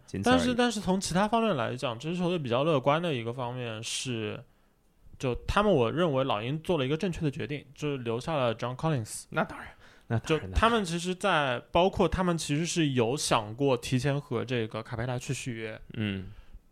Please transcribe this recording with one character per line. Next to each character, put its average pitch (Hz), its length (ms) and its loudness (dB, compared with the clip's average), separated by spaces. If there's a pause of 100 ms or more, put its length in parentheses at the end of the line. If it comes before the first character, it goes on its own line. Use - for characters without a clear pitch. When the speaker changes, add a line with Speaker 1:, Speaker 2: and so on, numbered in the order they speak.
Speaker 1:
仅 - 160 -4
此 240 60 4
而 254 40 8
已。 262 40 6
Speaker 2:
但 - 80 4
是， 247 100 2
但 240 160 2
是 214 80 -4
从 185 200 0
其 - 140 -4
他 196 140 4
方 226 160 2
面 190 120 2
来 117 200 -2
讲， 127 240 -4
这 151 100 -6
支 175 80 -4
球 175 120 0
队 180 100 0
比 127 100 -4
较 123 140 4
乐 156 160 4
观 143 220 4
的 170 120 -2
一 117 100 -4
个 117 80 -4
方 123 220 -6
面 117 300 -8
是， 113 600 -4 (760)
就 127 160 -2 (140)
他 202 160 2
们， 208 80 4
我 123 180 6
认 151 240 2
为 131 120 2
老 107 160 0
鹰 139 200 -4
做 175 160 0
了 131 80 2
一 131 40 -2
个 156 80 0
正 190 120 -2
确 165 120 -6
的 147 100 0
决 117 160 -8
定， 139 260 -8
就 147 180 -4
是 131 120 -6
留 117 160 -2
下 160 160 -4
了 123 200 2
John 127 200 -6
Collins。 139 540 -2
Speaker 1:
那 156 140 -2
当 - 160 -8
然， - 100 -14 (380)
那 117 120 0
当 156 180 0
然， 92 120 -6
Speaker 2:
就 95 60 -8
他 226 140 6
们 226 160 2
其 170 120 -2
实 180 160 -4
在， 196 160 -2
Speaker 1:
那 175 60 4
当 147 160 2
然。 120 200 -4
Speaker 2:
包 180 180 6
括 190 180 2
他 180 160 0
们 175 140 2
其 147 180 -2
实 165 100 0
是 156 260 2
有 123 260 2
想 113 360 0
过 135 220 4
提 127 240 0
前 143 200 0
和 113 260 -4
这 117 200 0
个 110 160 -8
卡 113 140 -10
佩 113 100 -4
拉 123 140 -4
去 - 140 -6
续 123 180 -6
约。 110 300 -8 (140)
Speaker 1:
嗯。 98 320 -4 (440)